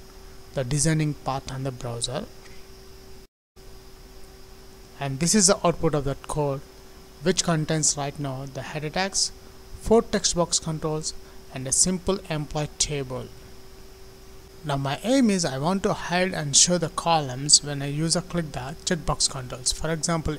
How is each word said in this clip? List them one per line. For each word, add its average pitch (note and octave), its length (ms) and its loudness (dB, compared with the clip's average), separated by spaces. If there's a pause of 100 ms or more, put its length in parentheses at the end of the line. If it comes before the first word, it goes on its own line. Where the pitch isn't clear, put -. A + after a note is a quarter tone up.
(540)
the C3+ 100 -2
designing D3+ 520 2
part C3+ 360 -4
on C3 120 -6
the C3+ 80 -2
browser. B2 540 -4 (2750)
And C3+ 200 -2
this E3+ 140 4
is G#3 140 8
the G3 180 6
output E3 300 4
of D3 80 0
that C3+ 240 -4
code, C#3+ 340 0 (600)
which F#3 200 2
contains D#3 540 2
right C#3+ 220 -4
now C#3 340 -4
the C3+ 80 -8
header D3+ 300 -6
tags, G3 400 0 (500)
four A3+ 220 6
text - 320 2
box E3+ 240 2
controls D#3 560 -2 (360)
and C3 160 -6
a C3 40 -6
simple F#3 480 4 (100)
employee D3+ 480 -2
table. B2+ 480 -2 (1400)
Now C#3+ 140 0
my C#3 260 -2
aim A#3+ 280 6
is F#3 120 4
I C#3 140 0
want F3+ 240 2
to G3 120 4
hide F#3 420 2
and D3 200 0
show F3+ 220 8
the D#3 120 0
columns D3 760 4
when C#3+ 180 -4
a C#3+ 60 -2
user D#3+ 340 0
click E3+ 300 -4
the C3 240 -6 (100)
checkbox D#3 420 2
controls. B2+ 440 -4
For - 180 -2
example, D#3+ 500 0